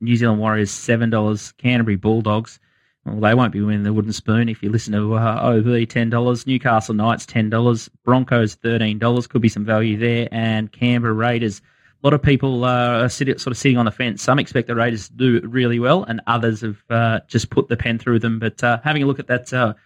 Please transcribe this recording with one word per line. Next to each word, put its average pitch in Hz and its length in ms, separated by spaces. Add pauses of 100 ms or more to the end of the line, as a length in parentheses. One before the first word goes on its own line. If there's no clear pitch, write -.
New 117 160
Zealand 113 240
Warriors, 107 320
seven 117 380
dollars. 107 480
Canterbury 117 360
Bulldogs, 110 640 (460)
well, 107 160
they 107 140
won't 123 180
be 101 80
winning 104 240
the 104 80
wooden 107 200
spoon 113 360
if 110 160
you 104 60
listen 110 240
to, 104 200
uh, 113 280
O 117 200
B, 117 240
ten 117 240
dollars. 120 340
Newcastle 120 520
Knights, 110 280
ten 110 240
dollars. 117 400 (140)
Broncos, 120 540
thirteen 113 420
dollars. 120 300
Could 113 140
be - 60
some 104 160
value 110 320
there. 117 360
And 110 400
Canberra 120 420
Raiders. 117 480 (400)
A 139 40
lot 147 80
of 143 80
people, 131 420
uh, 120 400
are 127 40
sit-, 131 320
sort 131 120
of 113 60
sitting 131 180
on 120 80
the 110 80
fence. 117 300
Some 135 180
expect - 260
the 120 80
Raiders 117 340
to - 60
do 123 320
really 120 320
well, 143 240
and 113 240
others 117 360
have, 107 280
uh, 117 380
just - 220
put - 180
the 117 80
pen 117 200
through 117 220
them. 113 220
But, 113 240
uh, 120 180
having 147 220
a - 20
look 139 140
at - 80
that, 123 240
uh, 120 220 (120)